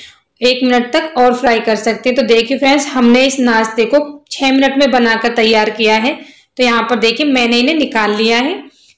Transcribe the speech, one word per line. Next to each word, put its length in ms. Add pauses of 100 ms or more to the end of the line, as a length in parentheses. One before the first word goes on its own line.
(420)
एक 220
मिनट 300
तक 240
और 180
fry 260
कर 160
सकते 320
हैं। 60
तो 80
देखिए 340
friends, 300
हमने 380
इस 160
नाश्ते 440
को 140 (320)
छः 200
मिनट 260
में 140
बनाकर 440
तैयार 360
किया 260
है। 200 (400)
तो 60
यहाँ 200
पर 140
देखिए 300
मैंने 320
इन्हें 160
निकाल 400
लिया 240
है। 240 (340)